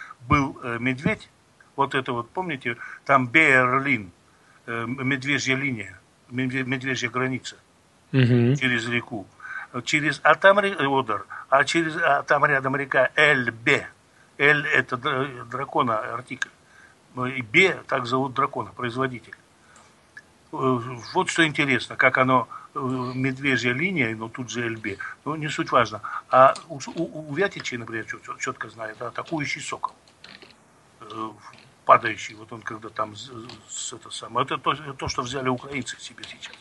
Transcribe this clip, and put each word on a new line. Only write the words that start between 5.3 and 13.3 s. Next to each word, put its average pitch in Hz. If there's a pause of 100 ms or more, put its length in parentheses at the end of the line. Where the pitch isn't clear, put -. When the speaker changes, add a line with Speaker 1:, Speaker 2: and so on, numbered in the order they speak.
Speaker 1:
линия, 113 (320)
медве-, 131
медвежья 127
граница 127 (560)
Speaker 2:
Мгм. 123
Speaker 1:
через 123
реку. 117 (580)
Через, 151
а 151
там 196
ре-, 196
Одер, 131 (240)
а 139
через, 160
а 143
там 147
рядом 135
река 139
Эльбе. 127 (520)